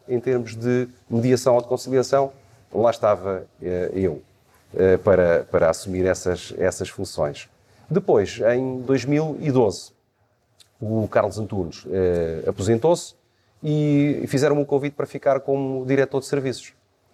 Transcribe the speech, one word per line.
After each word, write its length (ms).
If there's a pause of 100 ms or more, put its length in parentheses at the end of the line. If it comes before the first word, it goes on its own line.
em 100
termos 380
de 320 (200)
mediação 460
ou 80
de 60
conciliação, 640 (420)
lá 160
estava, 540 (180)
eh, 320
eu, 260 (540)
eh, 220
para, 520
para 220
assumir 360
essas, 520
essas 300
funções. 600 (400)
Depois, 520 (120)
em 280
dois 240
mil 360
e 120
doze, 400 (880)
o 280
Carlos 300
Antunes, 500
eh, 600
aposentou-se 680 (480)
e 640
fizeram-me 360
o 40
convite 280
para 120
ficar 340
como 460
diretor 340
de 60
serviços. 460 (420)